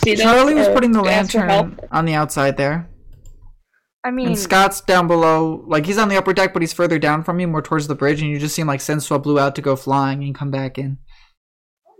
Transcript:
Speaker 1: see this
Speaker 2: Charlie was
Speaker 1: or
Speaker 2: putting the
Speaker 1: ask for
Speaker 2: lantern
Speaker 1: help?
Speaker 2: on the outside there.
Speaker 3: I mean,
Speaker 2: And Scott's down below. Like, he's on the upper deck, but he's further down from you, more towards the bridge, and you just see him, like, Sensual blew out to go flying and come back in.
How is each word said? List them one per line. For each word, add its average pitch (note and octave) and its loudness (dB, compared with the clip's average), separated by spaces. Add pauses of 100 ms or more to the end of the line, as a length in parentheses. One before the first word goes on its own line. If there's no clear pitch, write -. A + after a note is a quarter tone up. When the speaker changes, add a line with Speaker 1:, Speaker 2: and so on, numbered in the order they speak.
Speaker 1:
see G#3+ 2
this G#3+ 0
Speaker 2:
Charlie B3+ 6
was D4+ 4
Speaker 1:
or D4+ 4
Speaker 2:
putting B3 4
the A3 4
Speaker 1:
ask G3 0
for A#3 0
Speaker 2:
lantern G3 0
Speaker 1:
help? - -16
Speaker 2:
on D#3+ -2
the E3 0
outside C#3+ 0
there. D3+ -4 (1120)
Speaker 3:
I B3+ -6
mean, B3+ -4
Speaker 2:
And G#3+ -2
Scott's G3 2
down F3+ 2
below. D#3+ 2
Like, D#3 0
he's G3 -2
on G3+ 2
the G3 0
upper F#3 2
deck, F#3 0
but E3+ -2
he's E3 -2
further E3 0
down D3+ 0
from F3 -4
you, F3+ -2
more D#3+ -2
towards D3+ -2
the D3 -4
bridge, D3 0
and D3+ -2
you D3 -4
just D3 -4
see - -4
him, D#3+ -2
like, C#3 -2
Sensual D3+ -2
blew D3 0
out C#3 0
to C#3+ -10
go C#3 0
flying C3+ -2
and C#3 -6
come C#3 -8
back C3+ -6
in. C#3 -8 (1000)